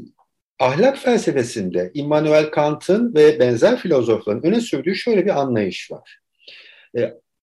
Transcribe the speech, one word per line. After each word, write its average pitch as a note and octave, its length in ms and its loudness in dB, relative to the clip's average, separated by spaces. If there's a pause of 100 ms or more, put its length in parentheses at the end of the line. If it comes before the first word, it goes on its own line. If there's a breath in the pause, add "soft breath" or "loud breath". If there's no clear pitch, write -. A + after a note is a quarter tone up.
(600)
ahlak E3 380 2
felsefesinde A2+ 960 -2
Immanuel D3+ 580 0
Kant'ın D3+ 640 -2
ve D3+ 240 6
benzer B2+ 380 2
filozofların A#2+ 680 0
öne A3+ 160 0
sürdüğü E3 340 -4
şöyle G3+ 300 0
bir E3 140 0
anlayış A2 520 -4
var. - 280 -20 (800 loud breath)
E, A#2 160 -4 (300)